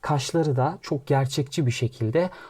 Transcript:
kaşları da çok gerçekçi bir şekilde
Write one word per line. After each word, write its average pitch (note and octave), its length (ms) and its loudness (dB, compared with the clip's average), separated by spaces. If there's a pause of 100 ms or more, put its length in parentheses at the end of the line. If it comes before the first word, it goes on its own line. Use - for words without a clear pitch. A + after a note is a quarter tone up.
kaşları D3+ 540 0
da C#3 260 0
çok - 260 -4
gerçekçi C3+ 580 0
bir A#2+ 60 4
şekilde A#2+ 580 0 (200)